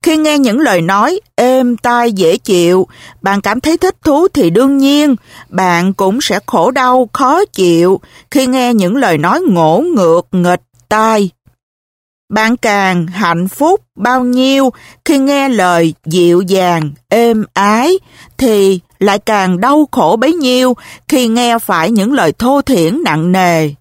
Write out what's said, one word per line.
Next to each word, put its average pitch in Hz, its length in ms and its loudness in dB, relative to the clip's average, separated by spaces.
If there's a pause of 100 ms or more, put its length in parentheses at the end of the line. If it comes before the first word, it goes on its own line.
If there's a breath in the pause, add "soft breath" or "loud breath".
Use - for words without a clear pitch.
Khi 320 140 2
nghe 302 220 0
những 262 220 0
lời 220 200 0
nói 208 400 -2 (160)
êm 247 400 0
tai 240 360 -2
dễ 185 240 0
chịu, 180 500 0 (360 loud breath)
bạn 196 180 -2
cảm 214 200 -4
thấy 320 180 -2
thích 370 260 -2
thú 277 240 2
thì 202 220 0
đương 269 280 2
nhiên, 285 380 2 (320 loud breath)
bạn 180 440 -2
cũng 196 280 -2
sẽ 202 260 -4
khổ 180 240 0
đau, 254 420 0
khó 294 320 0
chịu 180 560 0 (300 loud breath)
khi 262 160 0
nghe 254 280 0
những 196 220 0
lời 202 220 0
nói 185 220 -2
ngỗ 175 400 2
ngược, 190 420 0 (100)
nghịch 175 300 0 (260)
tai. 214 420 0 (1000)
Bạn 220 280 -2
càng 190 500 -2
hạnh 180 420 -4
phúc 330 320 0 (160)
bao 247 280 -2
nhiêu 262 460 0 (340 loud breath)
khi 294 140 0
nghe 269 300 0
lời 180 460 0 (120)
dịu 175 340 2
dàng, 175 520 -2 (160)
êm 226 440 0
ái, 226 460 0 (400 loud breath)
thì 196 420 2 (180)
lại 202 200 0
càng 190 420 -2
đau 285 320 2
khổ 185 280 0
bấy 285 140 0
nhiêu 254 420 0 (320 loud breath)
khi 254 200 0
nghe 233 300 0
phải 175 320 -2
những 220 220 0
lời 190 200 0
thô 269 300 0
thiển 220 420 0
nặng 165 280 -2
nề. 170 380 0 (100)